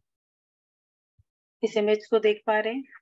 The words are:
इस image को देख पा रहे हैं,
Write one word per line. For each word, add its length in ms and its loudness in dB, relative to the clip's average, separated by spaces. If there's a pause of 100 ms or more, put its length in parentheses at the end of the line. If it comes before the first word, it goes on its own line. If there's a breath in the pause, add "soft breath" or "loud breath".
(1600)
इस 140 -4
image 300 0
को 120 2
देख 280 0
पा 120 2
रहे 160 -2
हैं, 100 -8 (180)